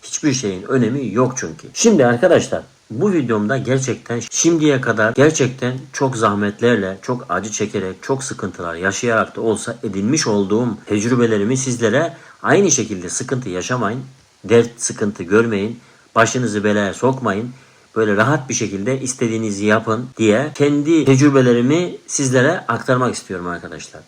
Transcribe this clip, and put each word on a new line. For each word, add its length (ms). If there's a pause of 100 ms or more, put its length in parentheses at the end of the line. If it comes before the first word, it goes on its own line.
hiçbir 300
şeyin 300
önemi 500
yok 240
çünkü. 380
Şimdi 320
arkadaşlar 560 (280)
bu 220
videomda 460
gerçekten 600 (100)
şimdiye 500
kadar 320
gerçekten 640 (180)
çok 240
zahmetlerle, 880
çok 260
acı 220
çekerek, 520
çok 220
sıkıntılar 500
yaşayarak 640
da 40
olsa 420
edinmiş 440
olduğum 420 (180)
tecrübelerimi 680
sizlere 600 (260)
aynı 280
şekilde 380
sıkıntı 400
yaşamayın, 520 (440)
dert 320
sıkıntı 460
görmeyin, 580 (340)
başınızı 500
belaya 300
sokmayın, 560 (460)
böyle 200
rahat 320
bir 60
şekilde 460
istediğinizi 640
yapın 420 (120)
diye 360
kendi 500
tecrübelerimi 920 (100)
sizlere 640
aktarmak 460
istiyorum 320
arkadaşlar. 600